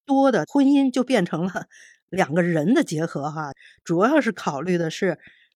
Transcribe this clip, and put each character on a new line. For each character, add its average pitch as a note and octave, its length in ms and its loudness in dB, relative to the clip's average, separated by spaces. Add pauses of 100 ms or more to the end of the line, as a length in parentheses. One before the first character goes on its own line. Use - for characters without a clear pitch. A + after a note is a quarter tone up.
多 C4+ 240 4
的 G3+ 180 2
婚 C#4+ 180 2
姻 C#4 260 4
就 B3+ 120 -2
变 A#3+ 220 2
成 E3+ 200 -4
了 F3+ 220 -8 (400)
两 E3 260 -2
个 F3 80 2
人 E3+ 320 0
的 D#4+ 80 2
结 E3 240 -4
合 D3+ 240 -8
哈， D3 220 -10 (320)
主 E3+ 200 0
要 C#4 180 4
是 A3+ 100 -2
考 D3 300 -6
虑 F3+ 160 -2
的 E3+ 120 -2
是 E3 300 -4 (360)